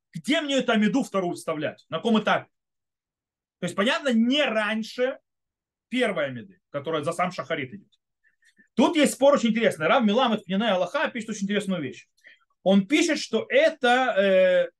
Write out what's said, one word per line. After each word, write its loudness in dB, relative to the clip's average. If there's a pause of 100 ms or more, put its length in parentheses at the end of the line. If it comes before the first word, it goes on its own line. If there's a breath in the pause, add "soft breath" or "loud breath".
(120)
Где -2
мне -2
эту 0
Амиду 2
вторую -4
вставлять? -8
На -6
каком 2
этапе? -2 (1120)
То -6
есть, -6
понятно, -2
не 2
раньше -2 (720)
первой -2
Амиды, -14 (100)
которая -6
за -4
сам -2
Шахарит -8
идёт. -20 (840 soft breath)
Тут 2
есть 2
спор 4
очень 0
интересный. 0
Рав 2
Миламед 2
в -20
Пниней -2
Аллаха -2
пишет -10
очень -8
интересную -4
вещь. -12 (540 soft breath)
Он 4
пишет, 0
что -4
это, 2
э, 2 (100)